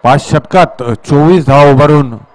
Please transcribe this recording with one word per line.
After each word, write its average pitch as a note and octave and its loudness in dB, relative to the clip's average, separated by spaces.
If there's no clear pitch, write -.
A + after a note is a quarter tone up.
पाच C3 -2
षटकात - -2
चोवीस D3 0
धावा C#3+ 2
उभारून C#3 0